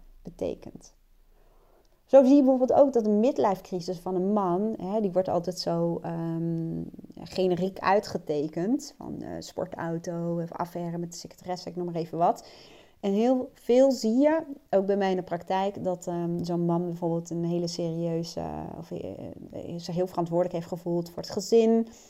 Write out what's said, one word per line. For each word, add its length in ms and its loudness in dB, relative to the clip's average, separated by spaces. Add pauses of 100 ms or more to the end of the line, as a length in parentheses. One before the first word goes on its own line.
(240)
betekent. 720 -10 (1160)
Zo 140 10
zie 120 8
je 80 8
bijvoorbeeld 300 4
ook 200 8
dat 100 2
de 60 2
midlife 520 2
crisis 380 -8
van 160 -4
een 180 0
man, 480 0
hè, 200 -2
die 100 0
wordt 160 2
altijd 320 -2
zo, 420 0
ehm, 800 -4 (340)
generiek 640 -2
uitgetekend. 1200 -2
Van, 240 -12
eh, 80 -12 (100)
sportauto, 1000 -6
of 100 -6
affaire 460 -6
met 140 -6
de 60 -14
secretaresse, 520 -10
ik 60 -12
noem 100 -6
maar 100 -6
even 220 -6
wat. 300 2 (520)
En 120 -2
heel 420 2
veel 380 6
zie 260 0
je, 240 4 (280)
ook 160 2
bij 120 2
mij 120 2
in 80 0
de 60 -2
praktijk, 600 -4
dat, 240 -4
ehm, 360 -2
zo'n 220 0
man 200 2
bijvoorbeeld 440 -4
een 160 -4
hele 220 -2
serieuze, 720 -4 (360)
of, 140 -14
eh, 180 -8 (420)
eh, 260 -12
zich 180 -8
heel 120 0
verantwoordelijk 480 0
heeft 120 -6
gevoeld 420 -4
voor 140 -10
het 80 -12
gezin. 560 4 (220)